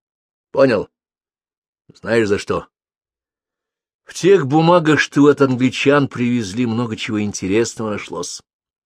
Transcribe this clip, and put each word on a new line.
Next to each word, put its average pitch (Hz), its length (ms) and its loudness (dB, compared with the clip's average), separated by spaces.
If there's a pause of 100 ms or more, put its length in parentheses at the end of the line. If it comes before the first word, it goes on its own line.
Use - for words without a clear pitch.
(500)
Понял? 131 400 0 (1040)
Знаешь, 110 340 -2
за 101 80 0
что? 90 320 -6 (1400)
В - 100 -20
тех 175 320 2
бумагах, 156 540 4
что - 260 2
от 143 140 4
англичан 131 680 2
привезли, 120 580 -4
много 113 300 -4
чего 107 260 -6
интересного 107 680 -4
нашлось. 87 520 -10 (420)